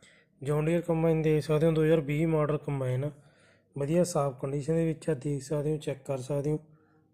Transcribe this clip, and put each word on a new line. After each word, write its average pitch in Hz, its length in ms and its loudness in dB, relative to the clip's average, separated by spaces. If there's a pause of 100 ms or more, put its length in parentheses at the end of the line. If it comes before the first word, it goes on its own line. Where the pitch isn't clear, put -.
(420)
ਜੌਨ 147 240 0
ਡੀਅਰ 170 160 2
ਕੰਬਾਈਨ 160 400 2
ਦੇਖ 156 220 2
ਸਕਦੇ 151 220 2
ਹੋ, 165 60 6
ਦੋ 156 120 2
ਹਜ਼ਾਰ 160 180 4
ਵੀਹ 147 260 0
ਮਾਡਲ 151 300 0
ਕੰਬਾਈਨ 131 460 -2
ਆ, 147 60 -4 (680)
ਵਧੀਆ 147 280 2
ਸਾਫ਼ 143 380 -2
ਕੰਡੀਸ਼ਨ 143 340 -2
ਦੇ 165 100 2
ਵਿੱਚ 160 240 -4
ਆ, 160 60 2
ਦੇਖ 143 280 -4
ਸਕਦੇ 147 280 -2
ਹੋ, 156 60 -2
ਚੈੱਕ 139 280 -6
ਕਰ 139 140 -4
ਸਕਦੇ 143 320 -2
ਹੋ। 156 80 -2 (540)